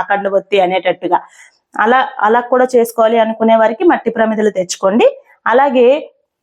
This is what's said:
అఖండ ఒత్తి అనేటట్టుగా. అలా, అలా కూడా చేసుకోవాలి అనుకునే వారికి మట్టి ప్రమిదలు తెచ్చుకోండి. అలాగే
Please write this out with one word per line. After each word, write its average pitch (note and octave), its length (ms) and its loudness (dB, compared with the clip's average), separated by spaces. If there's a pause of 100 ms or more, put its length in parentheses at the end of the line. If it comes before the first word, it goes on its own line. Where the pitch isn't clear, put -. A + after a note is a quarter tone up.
అఖండ G3+ 260 -4 (100)
ఒత్తి G3 280 -2
అనేటట్టుగా. F3+ 540 -4 (640)
అలా, B3 160 2 (200)
అలా A3+ 220 2
కూడా B3+ 240 0 (100)
చేసుకోవాలి A3+ 440 0
అనుకునే A3 360 0
వారికి A3 360 0
మట్టి A#3 200 -2
ప్రమిదలు A3 460 -2
తెచ్చుకోండి. F#3+ 480 0 (460)
అలాగే B3+ 360 2 (560)